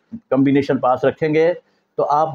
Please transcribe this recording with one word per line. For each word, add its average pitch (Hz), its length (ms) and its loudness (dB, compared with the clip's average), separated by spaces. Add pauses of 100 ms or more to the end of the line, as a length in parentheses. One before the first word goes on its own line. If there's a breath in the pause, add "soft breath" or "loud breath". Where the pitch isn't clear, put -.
(300)
combination 139 480 2
पास 127 260 0
रखेंगे 160 480 0 (460)
तो 147 40 -2
आप 151 320 0